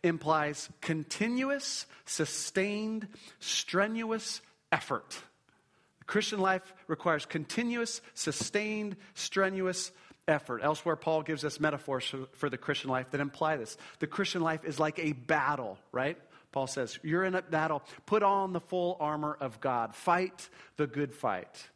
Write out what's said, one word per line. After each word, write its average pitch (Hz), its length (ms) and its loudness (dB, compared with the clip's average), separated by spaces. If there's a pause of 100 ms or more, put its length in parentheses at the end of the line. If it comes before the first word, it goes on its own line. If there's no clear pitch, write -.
implies 151 640 2 (120)
continuous, 247 1040 -2 (180)
sustained, 208 1040 -2 (320)
strenuous 220 1000 0 (300)
effort. - 500 0 (880)
Christian 214 340 0
life 190 340 2 (120)
requires 160 400 0
continuous, 233 760 -2 (140)
sustained, 208 840 -2 (180)
strenuous 190 800 0 (360)
effort. 135 340 2
Elsewhere, 151 340 2
Paul 156 260 2
gives 151 220 -4
us 147 160 -2
metaphors 143 460 0
for, 131 260 -6
for 147 180 -2
the 131 80 -6
Christian 139 320 -2
life 127 200 0
that 143 100 -2
imply 156 360 0
this. 113 200 -8 (220)
The 160 80 0
Christian 185 360 0
life 160 220 0
is 151 160 -4
like 156 180 2
a 156 140 0
battle, 131 680 0 (140)
right? 135 260 0 (340)
Paul 135 140 0
says, 127 360 -4
"You're 165 220 2
in 185 100 2
a 185 80 2
battle. 156 400 0 (240)
Put 208 160 4
on 196 300 4
the 175 80 0
full 180 380 0
armor 151 420 0
of 127 200 -4
God. 123 340 0
Fight - 540 2 (280)
the 151 100 2
good 139 280 -2
fight." - 600 -4